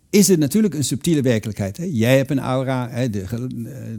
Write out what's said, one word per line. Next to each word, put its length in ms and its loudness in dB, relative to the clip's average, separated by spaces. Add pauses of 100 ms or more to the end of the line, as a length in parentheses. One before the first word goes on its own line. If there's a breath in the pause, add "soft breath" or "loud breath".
(100)
is 180 6
het 100 6
natuurlijk 360 2
een 100 -2
subtiele 380 0
werkelijkheid, 540 -2
hè. 80 -8
Jij 320 2
hebt 140 0
een 100 0
aura, 500 -4
hè, 200 -2
de 160 -6
ge-, 100 -6
eh, 640 -10